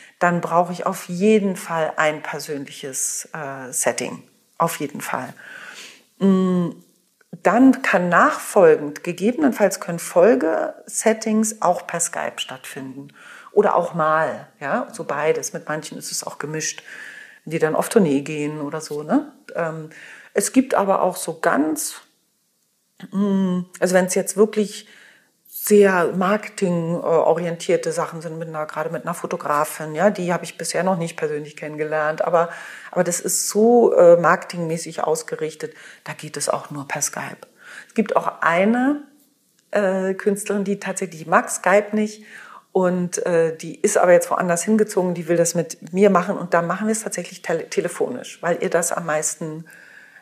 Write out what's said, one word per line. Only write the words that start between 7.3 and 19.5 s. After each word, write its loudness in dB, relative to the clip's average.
dann 6
kann 2
nachfolgend, 4
gegebenenfalls 0
können -6
Folgesettings 0
auch 2
per -6
Skype -6
stattfinden. -14
Oder 4
auch -2
mal, 0
ja, -4
so -12
beides. -2
Mit -12
manchen -8
ist -12
es -6
auch -12
gemischt, -8
die -4
dann 0
auf -2
Tournee 4
gehen -6
oder -8
so, -8
ne? 0